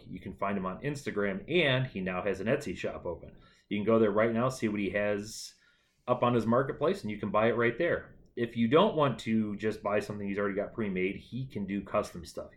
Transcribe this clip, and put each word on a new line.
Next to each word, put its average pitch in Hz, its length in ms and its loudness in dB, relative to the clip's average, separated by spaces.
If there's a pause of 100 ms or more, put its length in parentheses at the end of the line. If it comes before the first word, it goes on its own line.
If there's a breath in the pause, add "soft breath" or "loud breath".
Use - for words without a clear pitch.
you 92 120 -12
can - 140 -10
find 101 220 -2
him 92 100 -4
on 90 160 -6
Instagram, 101 680 -2
and 131 380 2
he 95 120 -6
now 92 220 -2
has 98 180 -2
an 98 60 -4
Etsy 117 300 0
shop - 280 -6
open. 85 280 -8 (360 soft breath)
You 104 100 -2
can 101 80 -2
go 113 120 6
there 107 140 6
right 113 200 4
now, 120 160 2
see 117 200 -2
what 104 100 0
he 98 120 0
has 104 640 -2 (520 soft breath)
up 123 160 2
on 123 120 4
his 110 120 2
marketplace, 135 560 2
and 107 80 -6
you 104 80 -6
can 104 120 -4
buy 107 180 4
it 110 80 2
right 117 200 2
there. 147 340 -2 (240)
If 117 220 -4
you 117 100 4
don't 151 300 6
want 135 240 2
to 107 360 0
just 107 260 -2
buy 104 180 2
something 104 260 -6
he's 98 120 -2
already 101 160 0
got - 180 -4
pre-made, 98 440 -2
he 123 280 -8
can 104 220 -6
do 98 160 -2
custom 98 420 -4
stuff. - 320 -14